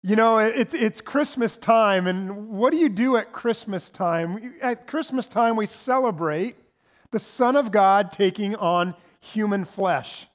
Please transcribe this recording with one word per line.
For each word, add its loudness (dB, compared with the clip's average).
You 2
know, 4
it, 2
it's, -2
it's -2
Christmas -2
time, 2
and -6
what 2
do 0
you 4
do 2
at -2
Christmas -6
time? -4
At -4
Christmas -4
time, 0
we -2
celebrate -2
the -4
Son 0
of 2
God 4
taking -2
on 0
human -2
flesh. -4